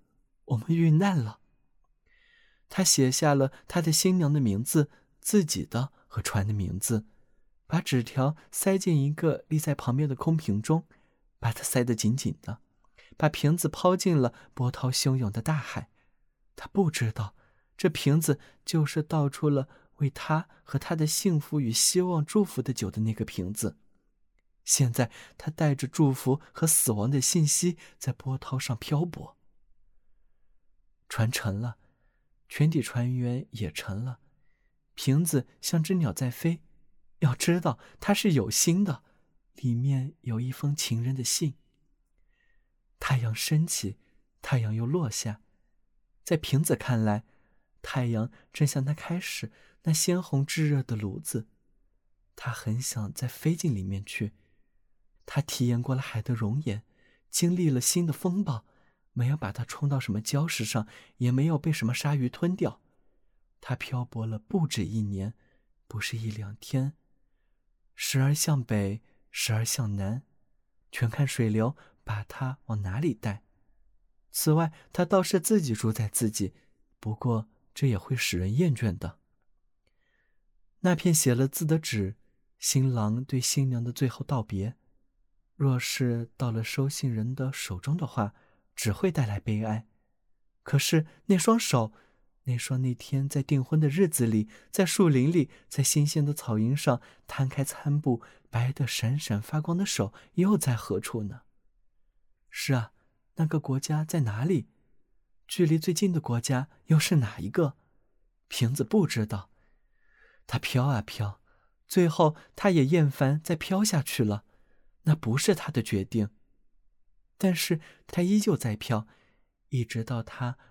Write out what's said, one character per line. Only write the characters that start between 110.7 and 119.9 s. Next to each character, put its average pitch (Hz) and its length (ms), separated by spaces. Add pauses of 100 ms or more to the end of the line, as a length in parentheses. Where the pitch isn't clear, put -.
啊 131 160
飘， - 400 (460)
最 175 200
后 160 280 (200)
他 - 140
也 160 160
厌 151 240
烦 143 320
再 170 140
飘 190 280
下 185 200
去 - 200
了。 104 200 (600)
那 151 120
不 117 220
是 143 180
他 - 160
的 123 100
决 98 220
定。 107 260 (1080)
但 185 160
是 160 280 (260)
他 - 140
依 196 180
旧 202 160
在 107 200
飘， 107 320 (640)
一 123 140
直 113 200